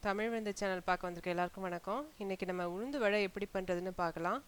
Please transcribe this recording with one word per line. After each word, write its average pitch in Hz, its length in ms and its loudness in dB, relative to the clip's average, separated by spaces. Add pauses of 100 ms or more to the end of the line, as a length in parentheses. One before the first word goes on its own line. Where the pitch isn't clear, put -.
தமிழ் 208 220 2
விருந்து 220 260 0
சேனல் 190 280 0
பார்க்க 180 240 2
வந்திருக்க 175 240 -4
எல்லாருக்கும் 175 320 0
வணக்கம். 190 440 -2 (120)
இன்னைக்கு 190 280 -2
நம்ம 180 200 0
உளுந்து 220 300 -4
வடை 208 260 4
எப்படி 196 320 -2
பண்றதுன்னு 185 340 0
பார்க்கலாம். 180 600 0